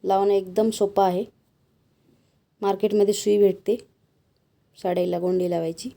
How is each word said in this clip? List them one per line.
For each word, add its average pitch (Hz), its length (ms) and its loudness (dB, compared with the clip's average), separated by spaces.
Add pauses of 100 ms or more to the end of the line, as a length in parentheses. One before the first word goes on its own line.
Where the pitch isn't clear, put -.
लावणं 196 280 2
एकदम 196 380 0
सोपं 202 340 0
आहे. 185 200 0 (1400)
मार्केटमध्ये 202 520 0
सुई 208 240 0
भेटते 202 380 2 (1000)
साड्याला 180 400 -2
गोंडी 180 320 -2
लावायची 165 460 -6